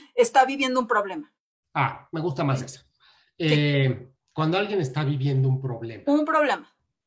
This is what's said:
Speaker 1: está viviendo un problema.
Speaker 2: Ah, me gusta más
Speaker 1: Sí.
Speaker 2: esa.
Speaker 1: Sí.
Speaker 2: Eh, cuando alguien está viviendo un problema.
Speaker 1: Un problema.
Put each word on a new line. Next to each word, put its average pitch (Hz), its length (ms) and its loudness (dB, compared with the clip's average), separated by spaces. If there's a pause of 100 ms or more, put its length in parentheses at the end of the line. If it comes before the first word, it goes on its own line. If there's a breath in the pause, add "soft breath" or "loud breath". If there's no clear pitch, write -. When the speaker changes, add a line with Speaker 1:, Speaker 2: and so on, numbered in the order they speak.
(140 loud breath)
Speaker 1:
está 262 320 6
viviendo 262 340 0
un 240 80 -2
problema. 196 440 -2 (420)
Speaker 2:
Ah, 135 400 -2
me 160 80 -4
gusta 165 240 -2
más 139 140 0
Speaker 1:
Sí. - 60 -8
Speaker 2:
esa. - 160 -16
Speaker 1:
Sí. - 40 -20 (540 soft breath)
Speaker 2:
Eh, 143 720 0 (200)
cuando 156 260 0
alguien 208 220 -2
está 151 240 -4
viviendo 135 460 0
un 127 120 0
problema. 113 460 -10
Speaker 1:
Un 294 160 2
problema. 302 500 0 (340)